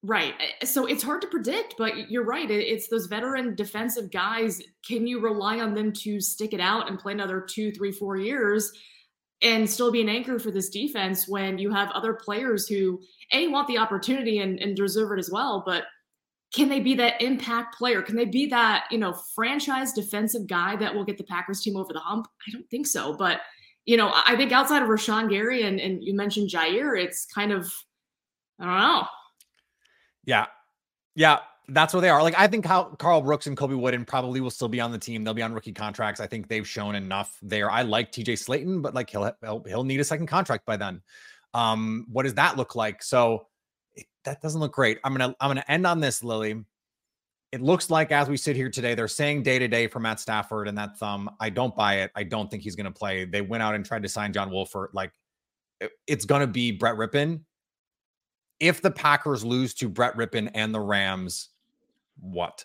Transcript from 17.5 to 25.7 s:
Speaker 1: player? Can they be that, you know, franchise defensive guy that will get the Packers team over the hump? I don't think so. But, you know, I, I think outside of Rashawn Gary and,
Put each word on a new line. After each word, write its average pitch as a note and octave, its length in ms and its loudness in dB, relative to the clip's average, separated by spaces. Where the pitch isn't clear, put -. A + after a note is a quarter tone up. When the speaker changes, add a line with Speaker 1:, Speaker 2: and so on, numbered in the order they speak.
Speaker 1:
player? A#3 240 2
Can G#3 160 -2
they A#3+ 80 2
be B3 220 2
that, A#3 440 4
you A3+ 80 0
know, F#3+ 140 0
franchise C4 580 -2
defensive G#3 540 -2
guy F#3 300 0
that G3+ 180 -2
will G3+ 100 -2
get G3+ 140 -6
the F#3+ 60 -12
Packers F#3 360 -4
team G3 160 -2
over F#3 160 -6
the D#3 80 -6
hump? G#3 260 -4
I G#3+ 40 -12
don't A#3 200 -12
think C#4 160 -4
so. D3+ 280 -2
But, F3 280 0
you A#3 120 6
know, G#3+ 120 6
I, - 200 4
I A#3+ 80 6
think B3+ 140 4
outside C#4 320 4
of A3+ 60 2
Rashawn A3 400 2
Gary A3 360 2
and, F#3+ 140 0